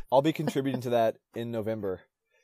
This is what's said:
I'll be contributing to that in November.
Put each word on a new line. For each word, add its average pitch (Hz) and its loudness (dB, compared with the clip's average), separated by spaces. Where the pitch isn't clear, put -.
I'll 135 6
be 156 2
contributing 135 -2
to 123 -4
that 113 2
in 117 -6
November. 107 -4